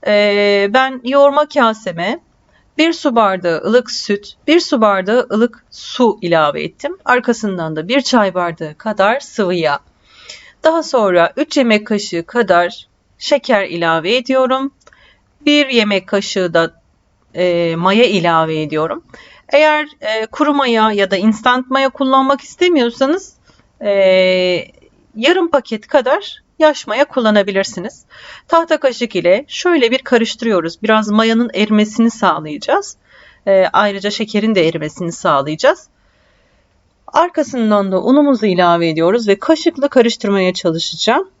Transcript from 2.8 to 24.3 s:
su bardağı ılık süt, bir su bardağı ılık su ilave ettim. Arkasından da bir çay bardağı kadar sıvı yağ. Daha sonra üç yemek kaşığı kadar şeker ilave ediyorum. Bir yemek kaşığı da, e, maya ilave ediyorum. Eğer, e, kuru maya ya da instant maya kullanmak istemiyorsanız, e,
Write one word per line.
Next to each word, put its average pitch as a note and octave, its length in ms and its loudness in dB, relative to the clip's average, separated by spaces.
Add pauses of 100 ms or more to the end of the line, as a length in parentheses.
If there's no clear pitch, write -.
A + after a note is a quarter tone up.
su C#4+ 240 -2
bardağı F#3 480 0
ılık A#3+ 260 0
süt, - 440 -6 (120)
bir D#4+ 140 4
su C4+ 200 -2
bardağı G#3 520 0
ılık A3+ 380 -2
su - 520 -2
ilave D#3 400 0
ettim. C#4+ 420 -10
Arkasından G3+ 720 -2
da D#3 120 -8
bir F#3+ 120 0
çay G3+ 340 0
bardağı E3 400 -6
kadar G#3+ 460 -2
sıvı F#3 340 -4
yağ. D#3 240 -2 (840)
Daha D#4+ 180 2
sonra F#3+ 540 2
üç - 200 -2
yemek A3 300 2
kaşığı F#3+ 400 -4
kadar F#3 600 0 (320)
şeker A#3+ 460 0
ilave E3 520 -2
ediyorum. C4 580 -2 (720)
Bir D4 220 2
yemek G#3 380 0
kaşığı F#3+ 480 -2
da, E3 200 0 (600)
e, E3+ 420 0
maya F#3+ 280 2
ilave E3 580 0
ediyorum. D#3 420 -4 (480)
Eğer, D4+ 360 2 (120)
e, A3 260 -4
kuru D4 280 -2
maya A#3 380 2
ya G3 180 -2
da G3 60 -2
instant B3 540 0
maya C4+ 180 0
kullanmak C4 520 0
istemiyorsanız, D4 960 -2 (460)
e, G#3 100 -4 (1200)